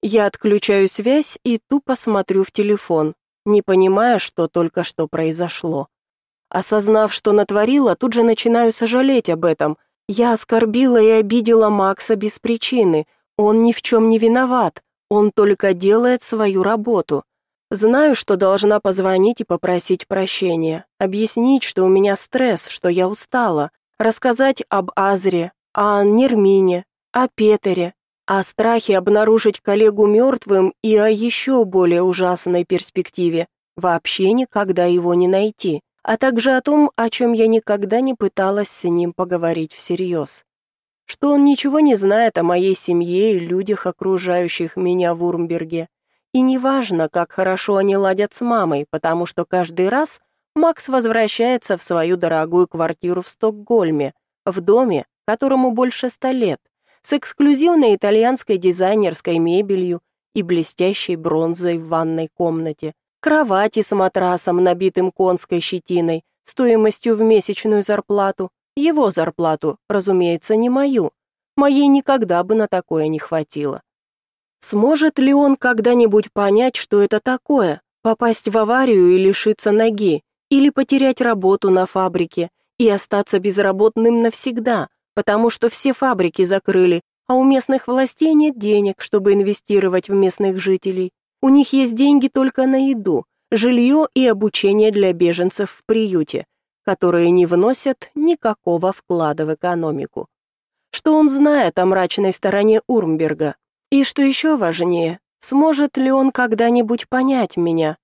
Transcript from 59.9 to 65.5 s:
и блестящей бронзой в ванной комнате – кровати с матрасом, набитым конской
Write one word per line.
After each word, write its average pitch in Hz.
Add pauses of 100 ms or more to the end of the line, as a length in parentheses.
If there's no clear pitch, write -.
и 214
блестящей 180
бронзой 165
в 160
ванной 160
комнате – 160 (260)
кровати 220
с 202
матрасом, 180
набитым 180
конской 180